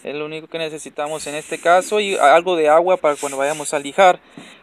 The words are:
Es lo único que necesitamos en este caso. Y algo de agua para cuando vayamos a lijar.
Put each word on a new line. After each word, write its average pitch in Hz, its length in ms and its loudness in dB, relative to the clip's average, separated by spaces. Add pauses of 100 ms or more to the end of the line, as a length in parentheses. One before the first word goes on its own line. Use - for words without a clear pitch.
Es 139 120 -10
lo 151 100 -10
único 156 220 -14
que - 100 -12
necesitamos 151 720 -10
en 147 80 -8
este 156 240 -10
caso. 185 400 2
Y 196 180 -2
algo 170 380 4
de 156 140 0
agua 175 280 4
para 147 180 0
cuando 139 220 -6
vayamos 147 380 -4
a - 20 -2
lijar. 180 420 2 (440)